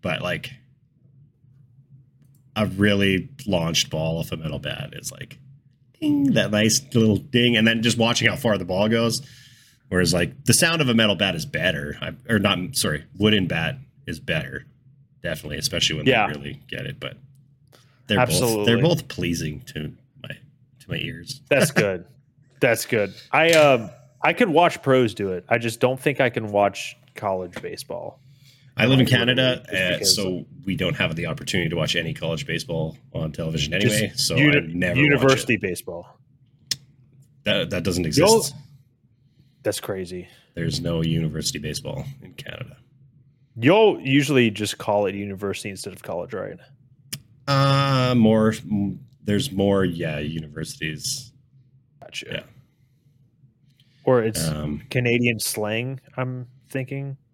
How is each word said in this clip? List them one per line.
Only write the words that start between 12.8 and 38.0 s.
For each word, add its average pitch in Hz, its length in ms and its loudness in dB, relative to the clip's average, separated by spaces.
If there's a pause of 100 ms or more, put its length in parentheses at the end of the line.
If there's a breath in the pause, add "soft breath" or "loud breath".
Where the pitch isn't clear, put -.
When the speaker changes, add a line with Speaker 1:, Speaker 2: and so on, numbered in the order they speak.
Speaker 1:
wooden 101 300 4
bat 80 300 -2 (300)
is 82 140 -10
better, 69 440 -6 (560)
definitely, 76 360 -8
especially 78 400 -2
when - 80 -4
Speaker 2:
Yeah. 113 220 4
Speaker 1:
they 90 60 -4
really 73 340 -12
get - 180 -10
it. - 140 -12
But - 180 -12 (880 soft breath)
they're 107 120 -8
both, 127 100 2
Speaker 2:
Absolutely. 110 360 0
Speaker 1:
they're 117 160 4
both 170 280 2
pleasing 82 520 -4 (120)
to 76 180 -8 (320)
my, - 60 -16
to - 600 -20
my 87 60 -6
ears. 82 540 -10
Speaker 2:
That's 135 220 4
good. 95 340 0 (280)
Speaker 1:
<laughs> - 280 -20
Speaker 2:
That's 117 240 2
good. 101 280 0 (180)
I, 160 220 4
um, 139 360 6 (320)
I 160 120 2
could 220 160 2
watch 165 340 4
pros 127 320 4
do 98 160 -4
it. 90 180 -6
I 120 80 2
just 117 220 -4
don't 131 200 2
think 139 220 0
I 127 80 4
can 110 220 -6
watch 101 440 0 (200)
college 92 460 -4
baseball. - 580 -12 (580 soft breath)
Speaker 1:
I 107 80 2
live 131 140 4
in 127 60 6
Speaker 2:
Like, - 80 -2
Speaker 1:
Canada, 127 580 2
Speaker 2:
literally, - 0 -
just - 20 -10
Speaker 1:
uh, 92 220 0
Speaker 2:
because 95 200 2
Speaker 1:
so 92 300 -4 (180)
we 95 120 -2
don't 87 200 -2
have 85 200 -2
the 85 100 -6
opportunity 82 460 -4
to 87 40 -4
watch 80 200 -2
any 82 180 -4
college 80 320 -6
baseball 80 500 -6 (180)
on 80 180 -6
television 80 500 -4
Speaker 2:
Just 110 140 2
Speaker 1:
anyway. 107 200 -2
So - 200 -2
Speaker 2:
uni-, 143 220 4
Speaker 1:
I - 40 0 (120)
never 90 260 -2
Speaker 2:
university 135 560 4
Speaker 1:
watch 101 80 -4
it. 101 60 -4
Speaker 2:
baseball. - 500 -12 (1200)
Speaker 1:
That, 98 280 -2
that 90 120 -4
doesn't 90 200 0